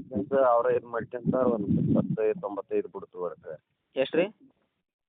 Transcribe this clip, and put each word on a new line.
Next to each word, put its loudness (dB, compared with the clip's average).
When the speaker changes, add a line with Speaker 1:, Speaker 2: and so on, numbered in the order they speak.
Speaker 1:
ಅಂತ -4
ಅವ್ರ 6
ಇದ್ 2
ಮಾಡ್ಕೊಂತ -4
ಒಂದ್ 2
ಎಪ್ಪತ್ತೈದು, 2
ತೊಂಬತ್ತೈದು -4
ಬಿಡ್ತು -14
ಹೊರಟ್ರೆ. -10
Speaker 2:
ಎಷ್ಟ್ರಿ? 0